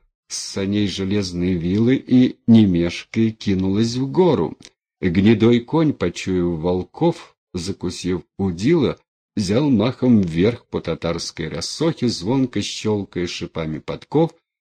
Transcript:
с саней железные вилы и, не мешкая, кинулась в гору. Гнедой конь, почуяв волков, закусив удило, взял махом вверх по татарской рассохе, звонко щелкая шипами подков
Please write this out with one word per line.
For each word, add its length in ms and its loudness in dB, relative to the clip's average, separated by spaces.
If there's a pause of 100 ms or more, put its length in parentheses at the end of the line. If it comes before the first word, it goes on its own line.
(280)
с 100 -10
саней 500 -2
железные 680 -2
вилы 400 2
и, 500 2
не 220 8
мешкая, 640 0
кинулась 640 -2
в 160 -4
гору. 440 2 (460)
Гнедой 600 4
конь, 320 0
почуяв 680 -2
волков, 760 -4 (200)
закусив 680 -6 (160)
удило, 640 0 (360)
взял 360 0
махом 500 2
вверх 460 0
по 140 -6
татарской 680 -6
рассохе, 600 -4
звонко 520 -2
щелкая 640 -4
шипами 540 -8
подков 560 -2 (260)